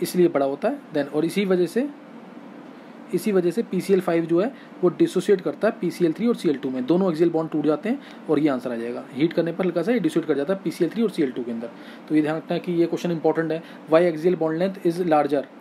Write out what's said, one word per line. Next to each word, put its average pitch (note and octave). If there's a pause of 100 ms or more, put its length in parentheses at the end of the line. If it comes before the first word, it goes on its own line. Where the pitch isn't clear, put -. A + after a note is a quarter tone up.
इसलिए F3+
बड़ा C#3
होता C#3+
है। C#4+ (160)
Then, C#3+
और D3+
इसी E3+
वजह F3+
से, A#3+ (1300)
इसी F#3
वजह F3
से A3+
पीसीएल F#3+
फ़ाइव E3+
जो E3
है, A3+ (280)
वो F3+
dissociate F3
करता E3+
है A#3
पीसीएल E3+
थ्री F#3+
और A#3+
सीएल D#3+
टू B2+
में। B2+
दोनों F3+
axial E3
bond D#3+
टूट D3+
जाते D3+
हैं C#4 (280)
और D3
ये D#3
answer B2+
आ A#2
जाएगा। A#2+
Heat C3
करने E3
पर F#3
हल्का F3
सा G3
ये B3
dissociate D#3+
कर D3+
जाता C#3+
है F#3+
पीसीएल E3
थ्री G#3
और A3
सीएल C#3
टू A#2+
के A#2+
अंदर। A2+ (380)
तो D#3
ये D#3
ध्यान D#3
रखना D#3+
है E3+
कि F3+
ये E3+
question E3+
important D#3+
है। D#3+ (280)
Why D#3+ (120)
axial E3
bond D#3+
length F#3+
is E3+
larger D3 (180)